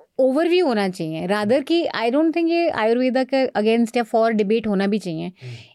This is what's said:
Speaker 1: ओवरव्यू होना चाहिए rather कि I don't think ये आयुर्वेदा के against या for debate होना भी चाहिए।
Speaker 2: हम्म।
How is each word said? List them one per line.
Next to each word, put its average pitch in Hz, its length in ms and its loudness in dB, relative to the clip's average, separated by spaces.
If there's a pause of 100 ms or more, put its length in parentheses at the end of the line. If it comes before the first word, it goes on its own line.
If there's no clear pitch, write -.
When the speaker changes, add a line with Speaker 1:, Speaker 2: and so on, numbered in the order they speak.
(200)
Speaker 1:
ओवरव्यू 320 480 2
होना 208 220 0
चाहिए 170 380 -6
rather 214 360 0
कि 330 240 0
I 226 220 -4
don't 302 180 2
think 330 200 0
ये 339 220 0
आयुर्वेदा 247 540 0
के 262 240 0
against 226 500 0
या 240 60 0
for 226 300 2
debate 220 340 0
होना 196 200 0
भी 208 120 0
चाहिए। 170 280 -6
Speaker 2:
हम्म। 127 260 -14 (220)